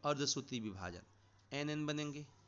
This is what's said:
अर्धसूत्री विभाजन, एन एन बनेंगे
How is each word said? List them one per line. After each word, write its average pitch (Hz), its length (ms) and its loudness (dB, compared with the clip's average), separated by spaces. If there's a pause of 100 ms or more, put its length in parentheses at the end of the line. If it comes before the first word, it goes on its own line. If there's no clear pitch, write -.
अर्धसूत्री 139 560 2
विभाजन, 92 420 -4 (500)
एन 147 180 0
एन 151 160 0
बनेंगे 147 400 -2 (220)